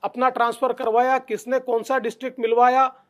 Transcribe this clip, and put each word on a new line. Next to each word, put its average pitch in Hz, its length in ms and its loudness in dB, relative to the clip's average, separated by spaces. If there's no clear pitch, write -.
अपना 247 260 0
ट्रांसफर 247 440 -2
करवाया, 247 460 2
किसने 247 420 -4
कौन 233 220 -2
सा 269 160 -2
डिस्ट्रिक्ट 240 400 -8
मिलवाया 247 520 4